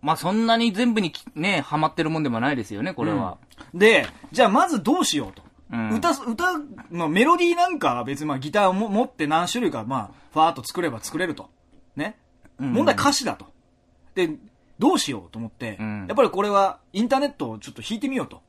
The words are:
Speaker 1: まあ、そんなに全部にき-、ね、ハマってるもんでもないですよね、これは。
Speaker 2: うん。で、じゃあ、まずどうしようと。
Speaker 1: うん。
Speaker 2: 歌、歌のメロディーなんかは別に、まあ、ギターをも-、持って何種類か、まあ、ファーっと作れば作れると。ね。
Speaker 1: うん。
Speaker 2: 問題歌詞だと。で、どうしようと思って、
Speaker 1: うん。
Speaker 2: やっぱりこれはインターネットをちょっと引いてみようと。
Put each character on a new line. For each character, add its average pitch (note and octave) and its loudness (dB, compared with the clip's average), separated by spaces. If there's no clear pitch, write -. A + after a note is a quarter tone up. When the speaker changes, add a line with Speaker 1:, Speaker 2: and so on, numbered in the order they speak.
Speaker 1:
ま D3+ 0
あ、 - 0
そ F3 -2
ん A3+ 2
な A3+ 4
に A#3 2
全 A#3 2
部 A3 2
に E3+ 0
き-、 - -16
ね、 F3 0
ハ D3+ -4
マ D#3 2
っ D#3 -4
て E3 0
る D#3 0
も D#3+ -2
ん D#3 0
で C#3 0
も A#2 -2
な D3 0
い C#3+ -2
で B2 -6
す G#2 -10
よ G2+ -6
ね、 - -4
こ A#2 -4
れ G#2+ 0
は。 G2 -4
Speaker 2:
う E3+ -10
ん。 - -8
で、 G3 6
じ A3 4
ゃ - 8
あ、 G3+ 4
ま C#4+ 4
ず B3+ -2
ど D4+ 2
う E4+ 0
し D#3 -2
よ A#2 -6
う - -20
と。 - -20
Speaker 1:
う - -6
ん。 - -4
Speaker 2:
歌、 E4+ 0
歌 A#3+ -4
の E3+ -2
メ F#3 4
ロ E4 6
デ F4 2
ィ F4 4
ー - 0
な F4 2
ん E4 -4
か C3+ 0
は A#2+ -4
別 C3+ -6
に、 D3+ -6
ま D3 -2
あ、 C3 -6
ギ C#3+ -10
タ G#3 4
ー F#3+ 6
を F#3 0
も-、 G#3 -2
持 G#3 2
っ - -14
て - -4
何 G3 0
種 B3 -4
類 F#3 0
か、 A2+ -6
ま B2+ -4
あ、 G2+ -6
フ D#3 2
ァ E3 6
ー - -4
っ - -6
と B2+ -12
作 - -8
れ D#3 -2
ば A2+ -10
作 - -10
れ F3+ -2
る D#3+ -4
と。 - -14
ね。 E3 -8
Speaker 1:
う C#3 -4
ん。 B3+ -2
Speaker 2:
問 C4 4
題 C#4 4
歌 C#4 2
詞 C4+ -2
だ D3 -4
と。 - -16
で、 F3 0
ど D4+ 4
う D4+ 2
し - -4
よ G#2+ -8
う - -20
と A2+ -12
思 A2+ -8
っ - -12
て、 A2 -10
Speaker 1:
う G#2+ -6
ん。 G#2+ -8
Speaker 2:
や G3+ -6
っ - -2
ぱ C4 4
り A3+ 6
こ F3+ -6
れ G#3 0
は D4 2
イ F#3+ 0
ン A#3+ 0
タ C4+ 2
ー C4 2
ネ D4 0
ッ C#4+ -6
ト - -6
を A2 -10
ち - -16
ょ - -18
っ - -18
と - -16
引 A3 -8
い - -8
て C#4 -4
み C4+ -4
よ E3 -4
う - -18
と。 - -20